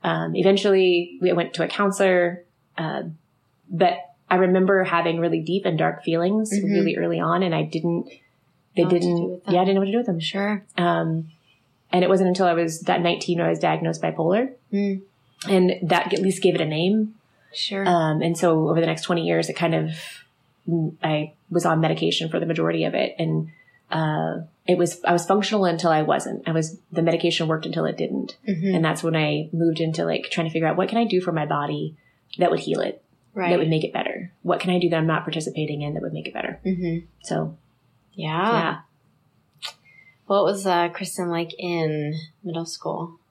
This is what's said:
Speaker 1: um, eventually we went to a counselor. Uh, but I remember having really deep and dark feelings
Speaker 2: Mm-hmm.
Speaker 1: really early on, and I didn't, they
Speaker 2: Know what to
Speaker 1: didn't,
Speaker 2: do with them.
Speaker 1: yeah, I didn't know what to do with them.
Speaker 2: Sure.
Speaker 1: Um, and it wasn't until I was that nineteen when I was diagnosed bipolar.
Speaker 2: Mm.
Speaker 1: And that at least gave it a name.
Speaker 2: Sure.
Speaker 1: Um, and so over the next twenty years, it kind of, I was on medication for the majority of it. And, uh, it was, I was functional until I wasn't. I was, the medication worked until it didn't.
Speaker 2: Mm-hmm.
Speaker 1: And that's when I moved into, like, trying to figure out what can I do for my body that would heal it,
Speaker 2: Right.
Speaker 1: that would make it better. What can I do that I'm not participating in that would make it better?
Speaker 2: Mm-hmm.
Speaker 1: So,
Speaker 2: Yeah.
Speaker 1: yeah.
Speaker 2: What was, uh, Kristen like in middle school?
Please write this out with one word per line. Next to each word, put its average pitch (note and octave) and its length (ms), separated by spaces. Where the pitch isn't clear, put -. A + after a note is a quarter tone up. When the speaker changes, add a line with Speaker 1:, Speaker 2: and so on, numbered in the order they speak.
Speaker 1:
um, E3 320
eventually F#3 840
we F3+ 140
went E3+ 220
to E3 80
a E3+ 40
counselor. F#3 760
Uh, D#3 260
but F3 260
I F3+ 60
remember F#3 480
having E3+ 360
really E3 220
deep F3 240
and E3 140
dark E3 240
feelings F#3 520
Speaker 2:
Mm-hmm. G3+ 180
Speaker 1:
really G3 240
early E3+ 220
on, E3 220
and F3 140
I D#3 80
didn't, D#3+ 420
they E3 60
Speaker 2:
Know F3+ 60
what F#3 60
to F3 60
Speaker 1:
didn't, F3 180
Speaker 2:
do F3 100
with F3+ 180
them. F#3+ 80
Speaker 1:
yeah, F3+ 80
I F#3 40
didn't G3 100
know G3 60
what G3 40
to G3 60
do A3 80
with B3 80
them. E3+ 120
Speaker 2:
Sure. G3 460
Speaker 1:
Um, E3 500
and F3+ 120
it F3+ 60
wasn't F#3 200
until F#3 180
I E3+ 60
was E3 280
that F3 200
nineteen F3 360
when E3+ 80
I E3 60
was E3 80
diagnosed D#3+ 420
bipolar. F3 520
Speaker 2:
Mm. G3+ 280
Speaker 1:
And F#3 260
that E3+ 300
at - 60
least F#3+ 220
gave F3 140
it - 60
a D#3+ 40
name. F#3+ 480
Speaker 2:
Sure. G3 340
Speaker 1:
Um, D#3+ 360
and E3+ 120
so D#3+ 340
over D#3+ 100
the E3 80
next D#3+ 160
twenty E3+ 240
years, E3 220
it D#3 60
kind E3 200
of, D#3+ 160
I D3+ 300
was E3+ 160
on D#3+ 140
medication D#3+ 480
for E3+ 100
the E3 80
majority E3 380
of - 100
it. - 240
And, D#3+ 300
uh, D#3+ 460
it F3+ 120
was, F3 260
I - 100
was E3+ 120
functional G3+ 400
until E3 260
I D#3 100
wasn't. D3+ 460
I E3 60
was, D#3+ 260
the E3 120
medication E3 440
worked D#3+ 200
until D#3+ 180
it D#3 120
didn't. - 400
Speaker 2:
Mm-hmm. F#3+ 260
Speaker 1:
And E3 100
that's D#3+ 200
when E3 120
I D3+ 380
moved E3 280
into, D#3+ 240
like, D#3+ 260
trying E3 160
to D#3+ 60
figure D#3+ 140
out D#3 100
what F#3 120
can G#3+ 80
I A#3 60
do A3 180
for F3+ 120
my D3+ 120
body D3+ 500
that F3 100
would - 120
heal - 180
it, - 240
Speaker 2:
Right. F#3 160
Speaker 1:
that F3 80
would D#3+ 100
make D#3+ 140
it E3 100
better. - 380
What F3 200
can F3+ 100
I F3+ 80
do F3 100
that E3 80
I'm D#3+ 80
not D#3+ 200
participating D3+ 560
in D3 140
that - 60
would D#3 120
make D#3 140
it - 60
better? - 320
Speaker 2:
Mm-hmm. E3+ 400
Speaker 1:
So, D#3+ 320
Speaker 2:
Yeah. E3 360
Speaker 1:
yeah. E3 260
Speaker 2:
What G3+ 180
was, G3 220
uh, F3 240
Kristen F3 400
like E3+ 300
in D#3+ 560
middle E3 220
school? E3 540